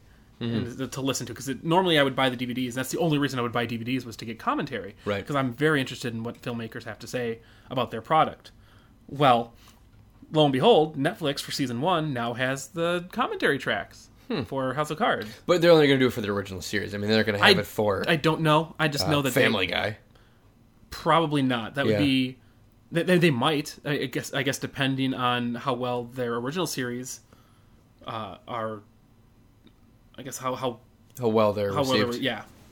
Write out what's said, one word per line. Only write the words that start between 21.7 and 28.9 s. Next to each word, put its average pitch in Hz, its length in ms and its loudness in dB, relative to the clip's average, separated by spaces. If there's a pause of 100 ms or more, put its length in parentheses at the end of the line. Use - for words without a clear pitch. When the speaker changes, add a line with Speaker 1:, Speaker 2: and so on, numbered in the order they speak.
Speaker 2:
That 139 100 0
would 110 80 4
Speaker 1:
Yeah. 104 60 2
Speaker 2:
be. 131 400 2 (540)
They, 165 100 0
they, 175 160 4
they 170 120 6
might. 143 540 0
I, 147 60 -4
I 135 160 -2
guess. - 260 -8
I 143 100 -2
guess 131 160 -2
depending 131 540 -2
on 120 440 -2
how 123 180 -4
well 123 300 -4
their 120 320 -6
original 147 300 -2
series, 123 540 -8 (840)
uh, 110 300 -8 (120)
are. 110 320 -6 (1400)